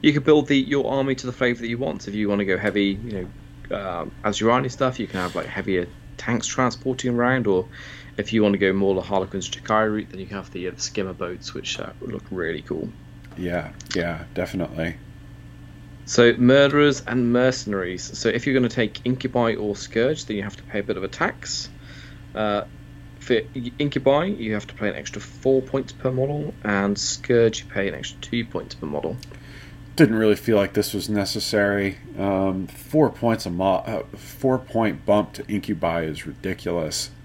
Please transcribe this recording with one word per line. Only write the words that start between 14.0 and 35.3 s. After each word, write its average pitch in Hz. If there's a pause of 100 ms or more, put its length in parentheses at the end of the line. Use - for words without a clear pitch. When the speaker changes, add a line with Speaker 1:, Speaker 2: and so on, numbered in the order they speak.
Speaker 2:
definitely. 82 (1080)
Speaker 1:
So, 120
murderers 139
and 120
mercenaries. 104
So, -
if 117
you're 139
gonna 123
take -
Incubi 123
or 104
Scourge, 131
then 110
you 101
have 101
to -
pay -
a -
bit 101
of 92
a 95
tax. - (680)
Uh, 104 (560)
for 117 (360)
Incubi, 143
you 117
have 104
to -
pay 107
an -
extra -
four 135
points 131
per -
model, 147 (100)
and 101
Scourge, -
you -
pay 98
an 82
extra -
two 117
points -
per -
model. 73 (760)
Speaker 2:
Didn't 117
really 110
feel 110
like 98
this -
was 98
necessary. 101 (200)
Um, 95
four -
points 117
a 95
mo-, 92
uh, -
four -
point 113
bump 104